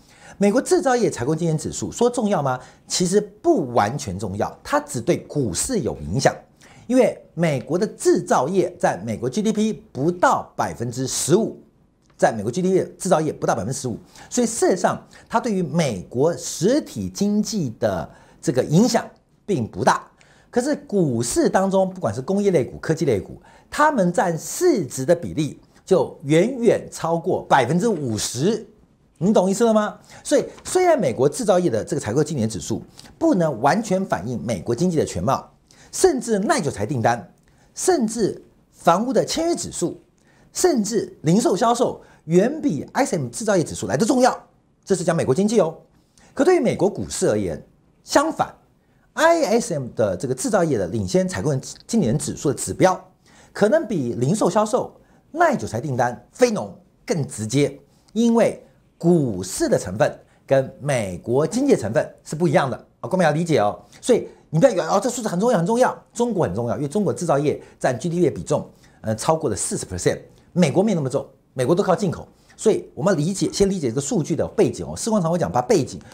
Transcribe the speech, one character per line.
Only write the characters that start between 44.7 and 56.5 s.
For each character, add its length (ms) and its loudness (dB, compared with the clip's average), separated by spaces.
这 100 0
是 100 -2
讲 100 0
美 100 0
国 100 2
经 120 2
济 140 2
哦。 160 0
可 120 0
对 120 6
于 40 2
美 140 2
国 140 2
股 200 -6
市 200 -2
而 100 4
言， 220 -4
相 260 2
反 240 -4
，I 300 4
S 140 -4
M 240 -4
的 180 2
这 140 -6
个 60 -2
制 160 -4
造 120 4
业 140 2
的 120 0
领 200 -4
先 180 2
采 140 -6
购 160 -2
经 160 0
理 40 2
人 120 2
指 180 -6
数 140 -2
的 40 0
指 200 -6
标 280 2
可 160 2
能 180 2
比 280 -4
零 200 0
售 140 2
销 160 2
售、 300 -4
耐 260 2
久 100 -6
材 140 -6
订 160 -6
单、 360 -2
非 180 2